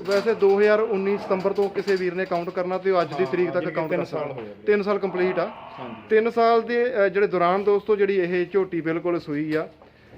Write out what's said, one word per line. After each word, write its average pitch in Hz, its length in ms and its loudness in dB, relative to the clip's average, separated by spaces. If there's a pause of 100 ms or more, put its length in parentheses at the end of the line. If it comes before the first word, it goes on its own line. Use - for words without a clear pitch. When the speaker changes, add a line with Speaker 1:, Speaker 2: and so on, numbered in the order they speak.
Speaker 1:
ਵੈਸੇ 196 320 0
ਦੋ 196 260 4
ਹਜ਼ਾਰ 214 200 4
ਉੱਨੀ 202 380 0
ਸਤੰਬਰ 190 340 0
ਤੋਂ 196 180 0
ਕਿਸੇ 196 260 0
ਵੀਰ 180 180 -2
ਨੇ 185 100 -4
ਕਾਊਂਟ 175 260 -4
ਕਰਨਾ 180 280 -4
ਤੇ 185 120 0
ਉਹ 180 120 4
ਅੱਜ 151 120 -6
ਦੀ 180 100 0
Speaker 2:
ਹਾਂ, - 80 -4
Speaker 1:
ਤਰੀਕ 180 140 2
ਤੱਕ 160 100 -4
Speaker 2:
ਹਾਂਜੀ, 170 140 -2
Speaker 1:
ਕਾਊਂਟ 160 200 -4
Speaker 2:
ਤਿੰਨ 165 120 0
Speaker 1:
ਕਰ - 40 -6
Speaker 2:
ਸਾਲ 156 140 -8
Speaker 1:
ਸਕਦਾ। 143 140 -8
Speaker 2:
ਹੋਏ 123 80 -10
ਆ - 20 -12
ਵੀਰੇ। - 220 -16
Speaker 1:
ਤਿੰਨ 208 160 4
ਸਾਲ 202 160 -2
ਕੰਪਲੀਟ 185 400 -2
ਆ। 202 140 -2 (260)
Speaker 2:
ਹਾਂਜੀ। 117 300 -14
Speaker 1:
ਤਿੰਨ 220 220 4
ਸਾਲ 226 320 4
ਦੇ, 240 440 0
ਅ, - 20 0
ਜਿਹੜੇ 196 180 2
ਦੌਰਾਨ 180 380 2
ਦੋਸਤੋ 202 320 2
ਜਿਹੜੀ 196 200 2
ਇਹ 180 300 0
ਝੋਟੀ 185 340 -2
ਬਿਲਕੁਲ 165 400 -2
ਸੂਈ 151 340 -4
ਆ 156 140 -2 (500)